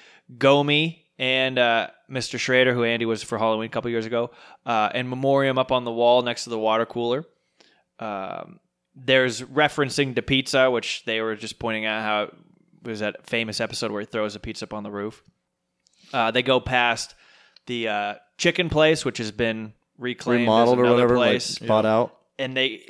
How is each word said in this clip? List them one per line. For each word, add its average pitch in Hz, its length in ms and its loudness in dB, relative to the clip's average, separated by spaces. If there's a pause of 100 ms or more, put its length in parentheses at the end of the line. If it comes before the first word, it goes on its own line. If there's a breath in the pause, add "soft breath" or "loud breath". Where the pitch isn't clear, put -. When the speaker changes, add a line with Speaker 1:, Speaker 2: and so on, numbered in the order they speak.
(360 soft breath)
Speaker 1:
Gomi 143 680 2 (160)
and, 131 400 0
uh, 117 280 2 (220)
Mister 127 300 -6
Schrader, 127 340 4
who 123 100 0
Andy 117 220 0
was 110 160 -2
for - 160 -6
Halloween 110 300 0
a - 40 -16
couple 117 200 -4
years 113 160 -2
ago, 120 240 -2 (340 soft breath)
uh, 110 280 0
and 127 140 -4
Memoriam 135 520 0
up 131 120 0
on 127 140 0
the 120 60 -6
wall 120 320 4
next 120 220 -6
to 120 40 -12
the 117 100 -4
water 110 280 2
cooler. 120 380 -4 (760)
Um, 95 600 -10 (360)
there's 127 480 0
referencing 135 720 0
to 117 80 -2
pizza, 131 480 2
which - 340 -4
they 113 160 -2
were 110 140 -2
just 104 240 -12
pointing 110 260 -4
out 110 160 -4
how 107 220 0
it - 100 -10 (500)
was 110 160 -8
that 104 280 -6
famous 113 340 -4
episode 110 300 -6
where 104 100 -6
he 110 60 -10
throws 107 280 -4
a 104 40 -16
pizza 110 260 -12
up 101 80 -14
on 107 100 -10
the 104 80 -12
roof. 104 320 -10 (880)
Uh, 113 200 0
they 123 100 0
go 127 180 2
past 120 540 -2 (540 soft breath)
the, 117 200 -6
uh, 104 280 -4 (240)
chicken 175 300 0
place, 156 360 2
which 123 140 -6
has 107 120 -6
been 110 420 -4 (260)
reclaimed 120 420 -2
Speaker 2:
Remodeled 117 380 4
Speaker 1:
as - 20 4
Speaker 2:
or 123 40 4
Speaker 1:
another 120 180 6
Speaker 2:
whatever, 120 160 4
like, 120 100 4
Speaker 1:
place. 123 300 -2
Speaker 2:
bought 107 260 2
Speaker 3:
Yeah. 110 100 2
Speaker 2:
out. 117 220 0 (220)
Speaker 1:
And 131 180 -6
they, 131 320 -2